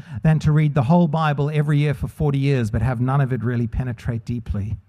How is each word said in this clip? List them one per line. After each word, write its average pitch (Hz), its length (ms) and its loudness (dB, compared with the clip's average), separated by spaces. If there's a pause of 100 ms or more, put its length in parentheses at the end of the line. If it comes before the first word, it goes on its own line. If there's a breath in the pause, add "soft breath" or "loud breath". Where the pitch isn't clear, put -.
(220 loud breath)
than 156 180 4
to 156 120 2
read 151 220 2
the 139 80 2
whole 170 260 4
Bible 147 400 0
every 151 300 0
year 143 160 2
for 139 140 -6
forty 143 300 -2
years 135 320 0
but 113 120 -2
have 120 180 0
none 131 220 2
of 127 100 0
it 117 100 -2
really 117 260 0
penetrate 120 580 -6
deeply. 110 500 -6 (120)